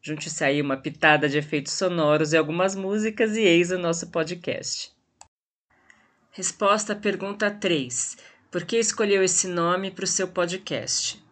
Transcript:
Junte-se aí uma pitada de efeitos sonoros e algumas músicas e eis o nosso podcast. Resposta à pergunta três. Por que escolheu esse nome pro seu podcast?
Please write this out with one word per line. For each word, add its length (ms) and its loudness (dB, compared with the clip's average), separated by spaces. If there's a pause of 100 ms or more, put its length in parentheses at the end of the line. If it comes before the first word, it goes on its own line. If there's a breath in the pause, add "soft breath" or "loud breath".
Junte-se 380 -6
aí 160 2
uma 160 0
pitada 540 2
de 80 0
efeitos 340 -4
sonoros 640 2
e 20 6
algumas 400 2
músicas 600 -2
e 20 0
eis 300 6
o 80 -2
nosso 300 -2
podcast. 840 -6 (1400 soft breath)
Resposta 640 0
à 40 -2
pergunta 540 -2
três. 640 -2 (360 loud breath)
Por 160 -6
que 100 0
escolheu 460 2
esse 260 2
nome 420 0
pro 160 -6
seu 220 0
podcast? 1040 -4